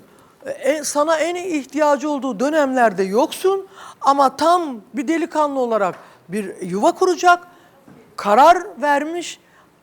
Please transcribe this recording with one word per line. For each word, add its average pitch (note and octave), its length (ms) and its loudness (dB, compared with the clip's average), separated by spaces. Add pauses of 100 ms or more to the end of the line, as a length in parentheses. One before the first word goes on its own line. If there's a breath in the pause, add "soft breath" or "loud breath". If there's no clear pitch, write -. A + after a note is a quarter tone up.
(460 soft breath)
e, D4 380 -2
sana D4+ 340 0
en E4 180 -2
ihtiyacı D4+ 760 -2
olduğu C4 300 -4
dönemlerde C4 640 2
yoksun D#4+ 640 0 (340 loud breath)
ama C4+ 340 2
tam D#4 460 0 (120)
bir A3+ 140 -6
delikanlı D4+ 520 -2
olarak A3 360 -2 (340 soft breath)
bir G3 320 -8
yuva G#3 300 0
kuracak, F4 560 2 (680 soft breath)
karar C4+ 420 6 (240)
vermiş, D4 580 -2 (440 soft breath)